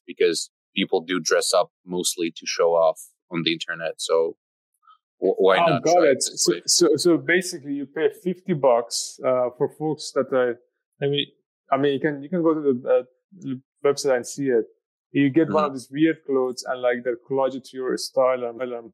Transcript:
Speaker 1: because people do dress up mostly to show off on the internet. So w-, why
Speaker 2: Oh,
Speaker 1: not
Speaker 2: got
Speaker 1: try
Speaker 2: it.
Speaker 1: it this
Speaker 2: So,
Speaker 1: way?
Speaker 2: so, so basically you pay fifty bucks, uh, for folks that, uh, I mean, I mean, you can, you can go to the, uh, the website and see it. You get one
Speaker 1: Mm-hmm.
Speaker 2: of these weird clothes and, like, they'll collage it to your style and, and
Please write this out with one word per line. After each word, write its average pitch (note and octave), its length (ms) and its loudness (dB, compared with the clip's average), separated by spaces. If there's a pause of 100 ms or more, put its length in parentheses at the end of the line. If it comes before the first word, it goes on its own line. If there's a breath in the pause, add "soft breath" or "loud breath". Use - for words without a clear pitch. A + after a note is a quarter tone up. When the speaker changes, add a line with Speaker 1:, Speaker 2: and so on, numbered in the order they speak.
Speaker 1:
because - 440 0 (260)
people F#2+ 240 -2
do F2+ 180 -4
dress F2 360 0
up F2 180 2 (140)
mostly F2+ 440 -4
to - 160 -20
show E2+ 280 2
off D#2+ 260 2 (300)
on E2+ 120 -4
the E2 120 0
internet. D#2+ 480 -8
So E2 340 0 (840 soft breath)
w-, F#2 200 0
why F#2+ 220 4
Speaker 2:
Oh, - 60 4
Speaker 1:
not E2+ 160 0
Speaker 2:
got D#3+ 120 4
Speaker 1:
try E3+ 140 4
Speaker 2:
it. - 20 4
Speaker 1:
it C3 60 4
this - 280 -6
Speaker 2:
So, F3 80 2
Speaker 1:
way? F2 140 -6
Speaker 2:
so, D#3 300 4
so E3+ 200 2
basically D3 560 -2
you C#3+ 140 -6
pay D3+ 240 -2 (120)
fifty F#3 300 -4
bucks, C3 720 0
uh, B2+ 320 2
for C#3 120 -2 (100)
folks D3+ 340 -6
that, C3 200 -2
uh, B2 220 0 (500)
I C#3 40 0
mean, C#3+ 180 0 (440)
I C3+ 80 4
mean, C#3+ 160 2
you B2+ 60 -4
can, C#3+ 220 -2
you D3 60 -14
can F3 140 -2
go D#3+ 100 4
to D#3 80 0
the, B2+ 280 0
uh, B2+ 140 2 (360)
the C3 240 -10 (200)
website C#3 340 2
and A#2 100 -4
see C#3 220 -4
it. A#2 180 2 (480)
You C#3+ 160 4
get D3+ 200 4
one D#3 140 2
Speaker 1:
Mm-hmm. - 40 0
Speaker 2:
of C3+ 60 -6
these B2 160 -12
weird D3+ 360 0
clothes C3 400 -2
and, B2+ 160 -6
like, B2 220 0
they'll B2 120 -2 (120)
collage C3+ 260 0
it B2+ 100 -10
to - 140 -18
your B2+ 180 -4
style B2+ 480 0
and, A#2 160 -8
and A#2+ 340 -10